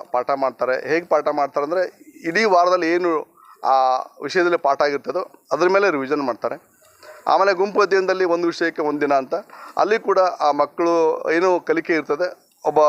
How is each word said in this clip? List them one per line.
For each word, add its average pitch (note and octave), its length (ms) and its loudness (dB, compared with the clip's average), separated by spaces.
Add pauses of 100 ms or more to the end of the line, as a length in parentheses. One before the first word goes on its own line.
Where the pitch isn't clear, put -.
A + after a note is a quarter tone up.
(120)
ಪಾಠ B2 240 -4
ಮಾಡ್ತಾರೆ. B2+ 540 -4
ಹೇಗೆ E3+ 160 -2
ಪಾಠ D3+ 220 0
ಮಾಡ್ತಾರೆ D3 380 -2
ಅಂದರೆ, F3 420 -6 (160)
ಇಡೀ F3 220 0
ವಾರದಲ್ಲಿ F3+ 460 2
ಏನು F3 460 -2 (280)
ಆ C3 320 2
ವಿಷಯದಲ್ಲಿ F3 600 -2
ಪಾಠ C#3 240 0
ಆಗಿರ್ತದೋ D3 720 -4
ಅದ್ರ D#3+ 180 2
ಮೇಲೆ G3 220 4
ರಿವಿಷನ್ C#3+ 300 -2
ಮಾಡ್ತಾರೆ. B2+ 560 -6 (500)
ಆಮೇಲೆ F#3+ 260 2
ಗುಂಪು F#3+ 280 0
ಅಧ್ಯಯನದಲ್ಲಿ F#3 440 0
ಒಂದು E3+ 220 0
ವಿಷಯಕ್ಕೆ E3 340 -4
ಒಂದು D3 200 -2
ದಿನ C#3+ 120 2
ಅಂತ, C3+ 220 0 (420)
ಅಲ್ಲಿ G#3 220 0
ಕೂಡ F#3+ 200 0
ಆ D#3+ 320 0
ಮಕ್ಕಳು D#3+ 800 0
ಏನೋ F3 280 2
ಕಲಿಕೆ E3 360 -2
ಇರ್ತದೆ, D3+ 520 -6 (180)
ಒಬ್ಬ D3+ 240 2